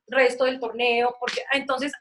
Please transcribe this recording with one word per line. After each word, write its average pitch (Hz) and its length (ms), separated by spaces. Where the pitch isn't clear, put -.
resto 254 380
del 262 140
torneo, 240 640
porque, 247 220
ah, 277 60
entonces, 262 420